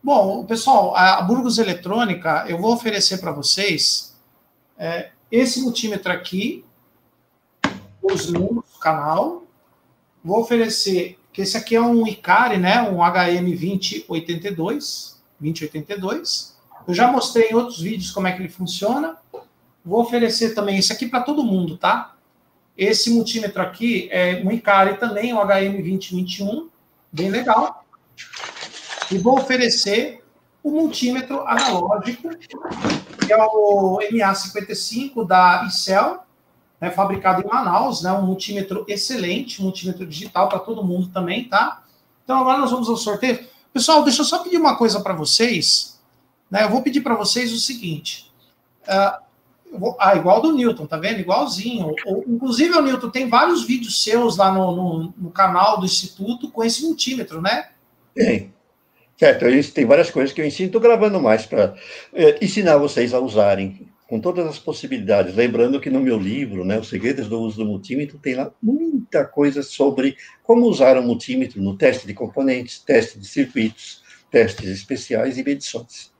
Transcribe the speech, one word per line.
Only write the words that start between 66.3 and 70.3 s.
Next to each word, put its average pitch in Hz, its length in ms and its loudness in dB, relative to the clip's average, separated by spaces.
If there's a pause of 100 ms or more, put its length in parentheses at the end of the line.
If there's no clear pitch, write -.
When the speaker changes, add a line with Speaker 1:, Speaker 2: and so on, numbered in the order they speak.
Speaker 2:
né, 101 140 0
Os 107 100 -8
Segredos 117 400 -4
do 113 120 -4
Uso 110 180 -6
do 110 60 -4
Multímetro, 120 540 -6
tem 135 160 -4
lá 131 160 -6 (120)
muita 262 600 0
coisa 143 380 0
sobre 135 540 0 (260)